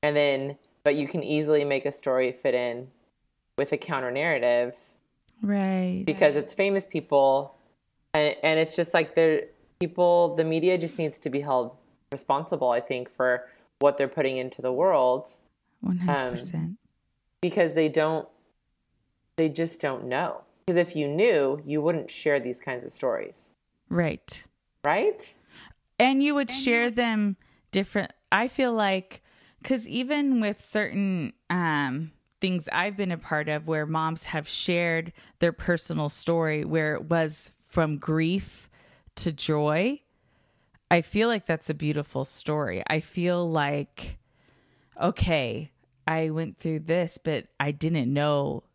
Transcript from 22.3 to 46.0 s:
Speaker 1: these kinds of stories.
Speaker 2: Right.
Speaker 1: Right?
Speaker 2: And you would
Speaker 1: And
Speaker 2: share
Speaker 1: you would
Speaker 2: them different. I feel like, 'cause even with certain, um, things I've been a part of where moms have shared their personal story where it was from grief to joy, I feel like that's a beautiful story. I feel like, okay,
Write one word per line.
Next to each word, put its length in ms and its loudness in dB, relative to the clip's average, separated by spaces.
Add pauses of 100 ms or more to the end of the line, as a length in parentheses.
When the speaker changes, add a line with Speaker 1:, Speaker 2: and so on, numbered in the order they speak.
Speaker 1:
these 200 -8
kinds 240 -8
of 80 -14
stories. 600 -6 (380)
Speaker 2:
Right. 540 -4 (400)
Speaker 1:
Right? 500 0 (640)
Speaker 2:
And 240 4
you 120 2
would 140 0
Speaker 1:
And 100 -4
Speaker 2:
share 220 2
Speaker 1:
you 60 2
would 100 -2
Speaker 2:
them 400 0 (340)
different. 420 -2 (200)
I 160 2
feel 240 0
like, 500 0 (400)
'cause 240 -2
even 540 0
with 240 -2
certain, 680 -2 (160)
um, 600 0 (280)
things 320 -2
I've 240 -2
been 160 -2
a 60 -4
part 300 -4
of 180 -4
where 200 -2
moms 380 -4
have 240 -6
shared 640 -2 (280)
their 120 4
personal 560 -2
story 560 0
where 300 0
it 160 -6
was 420 0 (160)
from 300 0
grief 720 -2 (460)
to 160 -2
joy, 680 0 (880)
I 100 6
feel 280 0
like 180 -2
that's 240 -2
a 40 0
beautiful 500 -4
story. 600 -4
I 140 0
feel 500 -2
like, 680 -4 (840)
okay, 720 0 (360)